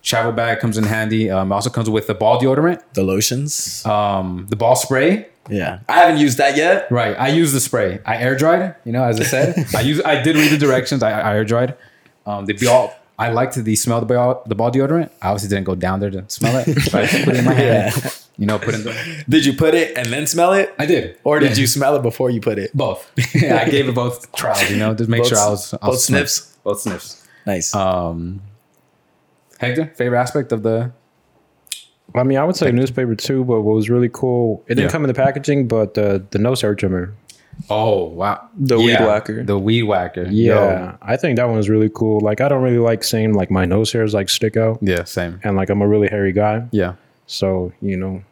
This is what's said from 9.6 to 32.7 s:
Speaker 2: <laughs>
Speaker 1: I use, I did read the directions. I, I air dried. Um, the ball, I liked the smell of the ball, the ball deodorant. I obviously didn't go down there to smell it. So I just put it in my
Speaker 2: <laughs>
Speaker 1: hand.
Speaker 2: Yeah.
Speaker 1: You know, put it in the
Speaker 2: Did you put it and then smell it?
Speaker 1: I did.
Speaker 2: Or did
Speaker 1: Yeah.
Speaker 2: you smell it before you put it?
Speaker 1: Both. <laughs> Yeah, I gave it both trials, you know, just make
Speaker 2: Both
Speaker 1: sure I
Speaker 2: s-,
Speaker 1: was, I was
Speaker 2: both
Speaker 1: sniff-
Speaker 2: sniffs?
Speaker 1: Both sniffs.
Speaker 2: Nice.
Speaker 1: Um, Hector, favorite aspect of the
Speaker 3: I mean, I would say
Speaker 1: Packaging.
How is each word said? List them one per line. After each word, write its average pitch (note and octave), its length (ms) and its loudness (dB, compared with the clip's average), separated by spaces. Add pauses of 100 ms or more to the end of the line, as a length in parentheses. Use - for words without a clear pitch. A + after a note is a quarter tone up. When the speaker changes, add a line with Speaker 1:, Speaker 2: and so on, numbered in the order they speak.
Speaker 2:
<laughs> - 60 -2
Speaker 1:
I A2+ 60 0
use, C#3+ 240 0
I D3 160 2
did D#3 160 2
read D3+ 160 4
the D3+ 40 2
directions. C3 460 2
I, A2 160 2
I G#2 160 0
air G#2+ 80 2
dried. A#2+ 320 0 (500)
Um, G2+ 200 -8
the G#2 80 -2
ball, A#2+ 420 2 (240)
I A#2 100 -2
liked B2 260 -2
the A2 200 0
smell A#2 220 0
of A2+ 100 -2
the B2 60 2
ball, B2 320 2
the A2 100 -4
ball A#2 160 0
deodorant. C#3 380 0 (120)
I F2+ 80 -4
obviously G2+ 200 -4
didn't G2 160 0
go F#2 100 -2
down F#2 240 -2
there G2+ 120 -4
to F#2+ 180 -10
smell - 260 -2 (100)
it. - 0 - (180)
So - 160 -2
I G#2 60 0
just - 200 0
put B2+ 100 2
it B2 40 0
in B2 60 2
my C3 80 2
Speaker 2:
<laughs> - 20 2
Speaker 1:
hand. A2 380 2
Speaker 2:
Yeah. B2 160 -6 (280)
Speaker 1:
You G#2 80 -2
know, G#2+ 120 0
put A2 160 -4
it A2 60 -4
in G#2 60 -10
the C3+ 420 -10
Speaker 2:
Did D3 180 4
you C#3 80 4
put D#3+ 220 2
it D#3+ 220 0
and B2 100 -4
then C#3 200 -4
smell F3 260 4
it? G3 260 0
Speaker 1:
I D3 60 0
did. - 400 0
Speaker 2:
Or D3 140 2
did C#3+ 120 4
Speaker 1:
Yeah. B2 100 2
Speaker 2:
you B2+ 60 2
smell C#3+ 300 2
it B2+ 60 0
before B2 260 0
you A#2 100 -2
put G#2+ 180 -2
it? F#2+ 160 -6
Speaker 1:
Both. - 380 -4 (120)
<laughs> - 120 -6
Yeah, B2 300 4
I E3 40 2
gave C#3 200 2
it A#2 60 -4
both B2 380 -4
trials, G2+ 380 -2
you G2+ 60 0
know, G#2+ 160 0
just A2 160 -2
make A#2 140 2
Speaker 2:
Both B2 60 2
Speaker 1:
sure A#2 100 2
I - 20 4
Speaker 2:
s-, G#2 80 4
Speaker 1:
was, - 320 -4
I G#2+ 60 -2
was B2+ 100 2
Speaker 2:
both B2+ 60 0
Speaker 1:
sniff- C#3+ 260 0
Speaker 2:
sniffs? - 340 -6
Speaker 1:
Both G2+ 180 -4
sniffs. - 460 -10 (180)
Speaker 2:
Nice. F#2+ 300 -4
Speaker 1:
Um, F2+ 640 -2 (1200)
Hector, B2+ 360 -4
favorite B2 240 0
aspect B2+ 320 -2
of A2 120 -4
the A2+ 280 0 (1200)
Speaker 3:
I B2 80 0
mean, C3+ 140 2
I C#3+ 60 2
would F3+ 120 0
say D#3+ 120 -4
Speaker 1:
Packaging. A#2+ 140 2